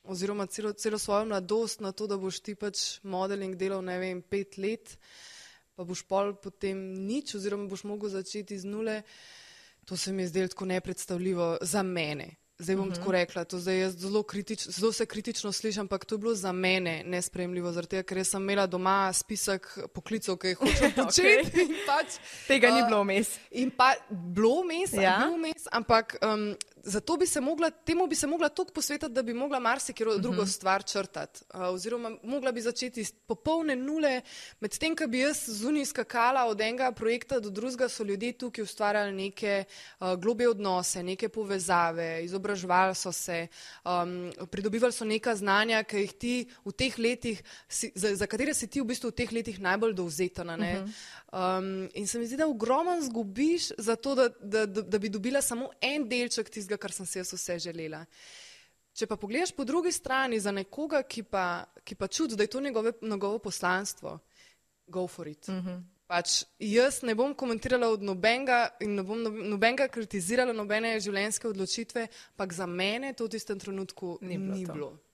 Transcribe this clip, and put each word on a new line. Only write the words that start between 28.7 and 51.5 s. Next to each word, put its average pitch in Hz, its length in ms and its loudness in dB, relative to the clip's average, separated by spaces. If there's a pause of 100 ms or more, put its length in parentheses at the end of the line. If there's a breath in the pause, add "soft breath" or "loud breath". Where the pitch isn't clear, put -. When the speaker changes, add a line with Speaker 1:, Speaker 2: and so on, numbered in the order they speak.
Speaker 1:
posvetiti, 294 380 -4
da 247 120 0
bi 233 120 -2
mogla 269 240 -2
marsikatero 233 540 0
Speaker 2:
Mhm. 196 100 2
Speaker 1:
drugo 208 240 2
stvar 190 380 0
črtati, - 640 -6
uh, 185 120 -12 (100)
oziroma 226 400 -4 (100)
mogla 254 320 -2
bi 233 80 -4
začeti 240 400 -4
iz 202 100 -4 (140)
popolne 311 500 0
nule, 269 480 0 (360 loud breath)
medtem 311 360 -2
ko 320 120 -2
bi 247 140 0
jaz 294 300 2
zunaj 262 360 0
skakala 247 580 2
od 214 160 0
enega 247 320 2
projekta 233 480 0
do 208 100 -6
drugega, 247 380 0
so 226 160 -4
ljudje 202 300 -2
tukaj 233 280 -6
ustvarjali 208 500 0
neke, 196 520 -2 (320 loud breath)
uh, 185 180 0
globlje 226 360 2
odnose, 190 520 0
neke 190 260 -2
povezave, 170 960 2
izobraževali 185 200 -4 (480)
so 185 180 -4
se, 170 360 -4 (340 loud breath)
um, 175 320 0 (320)
pridobivali 214 480 2
so 233 120 -6
neka 220 300 0
znanja, 208 480 4
ki 208 160 -4
jih 196 160 0
ti 240 200 -2 (260 loud breath)
v 202 120 -8
teh 254 240 0
letih 233 440 0 (260 loud breath)
si, - 260 -6
za, 202 200 0
za 202 140 0
katere 277 280 -2
si 233 120 -2
ti 277 140 -4
v 254 40 0
bistvu 240 240 -4
v 214 60 -6
teh 226 180 -2
letih 226 260 -4
najbolj 196 360 2
dovzeten, 175 560 -4
a 165 60 -6
ne. 175 180 0
Speaker 2:
Mhm. 196 160 -4 (400 loud breath)
Speaker 1:
Um, 190 600 -2